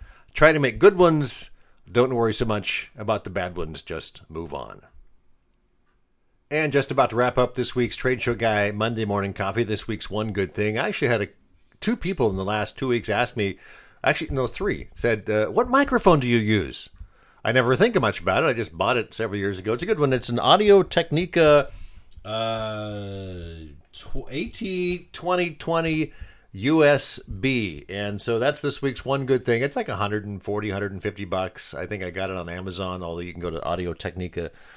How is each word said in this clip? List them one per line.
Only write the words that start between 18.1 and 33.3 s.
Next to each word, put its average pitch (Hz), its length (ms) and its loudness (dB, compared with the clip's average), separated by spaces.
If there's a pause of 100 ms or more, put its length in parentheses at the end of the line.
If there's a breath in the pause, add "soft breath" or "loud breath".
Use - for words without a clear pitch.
about 92 220 2
it. 165 40 2
I 131 60 2
just 107 240 -6
bought 110 200 2
it 110 160 -4
several 104 260 -4
years 98 200 -2
ago. 104 140 -2
It's 127 100 -4
a - 20 -6
good 196 140 0
one. 139 140 4
It's 120 160 -2
an 120 100 0
Audio 196 420 8
Technica, 160 880 4 (540 soft breath)
uh, 104 1300 -6 (380)
tw-, - 360 -4
A 147 160 -4
T 180 680 -4
twenty 175 380 0
twenty 160 640 -2 (400 soft breath)
U 147 300 4
S 147 360 2
B. 104 680 -2
And 101 320 -6
so 117 180 0
that's 143 220 0
this 143 200 -4
week's 135 220 -4
One 135 220 -2
Good 127 200 0
Thing. 117 160 2
It's 139 140 -2
like - 140 -4
a 104 80 -4
hundred 101 280 -2
and 101 160 -8
forty, 104 280 -4
hundred 98 220 -4
and 95 120 -12
fifty 101 220 -6
bucks. 92 480 -6
I 73 120 -8
think 98 180 -8
I 90 80 -6
got 95 180 -6
it 92 80 -6
on 85 120 -8
Amazon, 92 540 -6
although 85 160 -6
you 87 120 -8